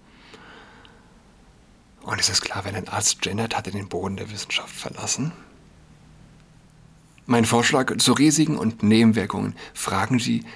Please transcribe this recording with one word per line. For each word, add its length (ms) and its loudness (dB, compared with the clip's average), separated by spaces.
Und 160 -6
es 120 0
ist 100 0
klar, 240 -6
wenn 120 -6
ein 120 -8
Arzt 320 -2
gendert, 360 -4
hat 100 -6
er 60 -10
den 160 -8
Boden 280 -6
der 140 -10
Wissenschaft 440 -8
verlassen. 580 -6
Mein 180 4
Vorschlag: 540 2
Zu 160 6
Risiken 420 4
und 260 -2
Nebenwirkungen: 720 4
Fragen 440 -2
Sie 260 -2